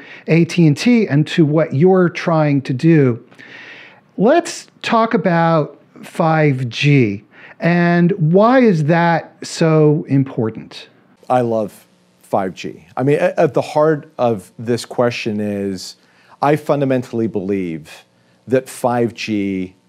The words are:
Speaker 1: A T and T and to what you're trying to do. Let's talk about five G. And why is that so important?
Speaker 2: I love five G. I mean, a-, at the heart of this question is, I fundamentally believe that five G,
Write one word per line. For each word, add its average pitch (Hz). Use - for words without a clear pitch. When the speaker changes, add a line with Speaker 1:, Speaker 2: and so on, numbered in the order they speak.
Speaker 1:
A 165
T 165
and 143
T 240
and 147
to -
what 151
you're 180
trying 156
to 147
do. 135
Let's 311
talk 226
about 165
five 156
G. 123
And 175
why 226
is 190
that 170
so 156
important? -
Speaker 2:
I 127
love 110
five 95
G. -
I 127
mean, 143
a-, 180
at 156
the 147
heart 151
of 117
this 117
question 120
is, 101
I 147
fundamentally 131
believe 90
that 127
five 120
G, 98